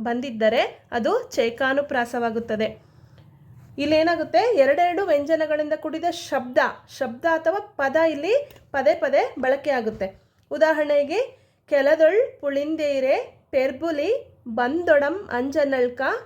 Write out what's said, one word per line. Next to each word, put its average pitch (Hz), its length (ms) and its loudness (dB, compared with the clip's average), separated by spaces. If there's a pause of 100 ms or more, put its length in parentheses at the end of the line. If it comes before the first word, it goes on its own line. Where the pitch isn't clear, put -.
ಬಂದಿದ್ದರೆ 233 920 -2
ಅದು 311 400 -2
ಚೇಕಾನುಪ್ರಾಸವಾಗುತ್ತದೆ. 233 1500 -2 (960)
ಇಲ್ಲೇನಾಗುತ್ತೆ, 311 600 0
ಎರಡೆರಡು 349 680 4
ವ್ಯಂಜನಗಳಿಂದ 302 720 0
ಕೂಡಿದ 311 340 -6
ಶಬ್ದ, 254 480 -4 (400)
ಶಬ್ದ 240 260 -6
ಅಥವಾ 330 340 0
ಪದ 285 380 -4
ಇಲ್ಲಿ 330 600 0 (140)
ಪದೇ 277 240 2
ಪದೇ 320 440 0
ಬಳಕೆಯಾಗುತ್ತೆ. 254 840 -2 (280)
ಉದಾಹರಣೆಗೆ, 302 880 0 (300)
"ಕೆಲದೊಳ್ 311 720 4
ಪುಳಿಂದೇರೆ 285 1080 -2
ಪೆರ್ಬುಲಿ 302 1000 -2
ಬಂದೊಡಂ 294 840 0
ಅಂಜನಳ್ಕ 269 680 -2 (240)